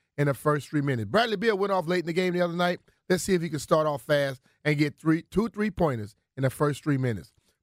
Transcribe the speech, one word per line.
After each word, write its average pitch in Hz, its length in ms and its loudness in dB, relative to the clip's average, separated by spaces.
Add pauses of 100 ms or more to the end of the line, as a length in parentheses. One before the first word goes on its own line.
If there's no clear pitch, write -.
(160)
in 143 120 2
the 139 40 0
first 147 360 -2
three 151 120 0
minutes. 123 300 -2
Bradley 220 260 0
Beal 208 220 0
went 196 140 0
off 185 140 0
late 180 140 0
in 156 60 -8
the 170 80 -6
game 180 180 0
the 175 80 -2
other 175 140 0
night. 175 260 0 (280)
Let's 185 140 2
see 196 120 2
if 170 80 0
he 170 60 -4
can 151 100 -6
start 156 280 2
off 143 160 -4
fast 143 380 0 (240)
and 151 140 2
get 147 200 0
three, 160 320 2
two 214 180 0
three-pointers 156 680 -2 (200)
in 131 60 -2
the 135 80 2
first 147 320 -2
three 147 140 2
minutes. 120 360 -4 (300)